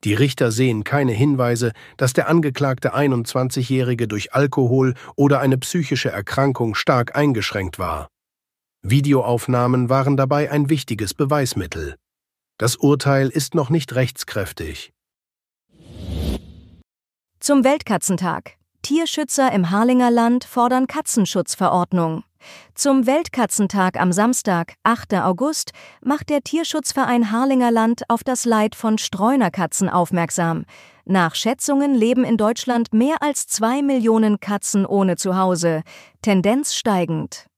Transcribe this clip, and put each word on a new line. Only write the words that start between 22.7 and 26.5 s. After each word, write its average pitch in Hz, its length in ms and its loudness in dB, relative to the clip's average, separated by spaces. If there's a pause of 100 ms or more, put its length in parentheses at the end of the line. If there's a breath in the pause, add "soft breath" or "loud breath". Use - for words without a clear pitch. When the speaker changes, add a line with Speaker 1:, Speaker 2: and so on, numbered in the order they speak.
Speaker 2:
Zum 269 320 2
Weltkatzentag 208 960 0
am 180 100 2
Samstag, 196 600 0 (100)
achter 214 440 0
August, 226 460 -2 (300 loud breath)
macht 294 280 -2
der 294 100 0
Tierschutzverein 262 920 -2